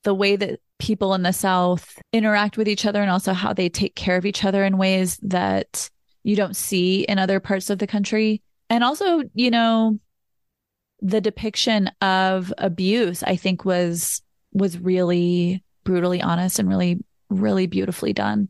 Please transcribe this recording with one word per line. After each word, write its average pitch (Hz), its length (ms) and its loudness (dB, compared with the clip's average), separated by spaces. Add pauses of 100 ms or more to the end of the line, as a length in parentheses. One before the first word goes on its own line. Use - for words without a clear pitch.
the 202 120 0
way 196 220 2
that 196 240 -6 (200)
people 196 340 0
in 185 80 0
the 180 100 2
South 180 640 0 (140)
interact 208 460 0
with 214 100 0
each 208 160 -2
other 208 160 0
and 202 100 2
also 190 220 0
how 190 200 -2
they 185 160 0
take - 260 -2
care 180 220 0
of 180 100 -2
each 202 180 -2
other 196 200 2
in 196 120 0
ways 190 460 2
that 185 680 -2 (360)
you 208 100 0
don't 196 220 -2
see 185 480 0
in 196 140 0
other 190 200 0
parts 190 320 -4
of 202 80 -2
the 202 80 -2
country. 214 560 0 (260)
And 233 140 0
also, 311 400 0 (120)
you 247 160 2
know, 226 480 2 (1000)
the 202 200 0
depiction 214 720 -2 (100)
of 190 580 0
abuse, 185 640 0
I 185 140 0
think, 185 280 -2
was, 175 560 -2 (320)
was 190 240 0
really 175 840 2 (220)
brutally 180 360 0
honest 175 380 0
and 196 100 0
really, 180 300 0 (320)
really 196 360 0
beautifully 190 460 -2
done. 190 380 0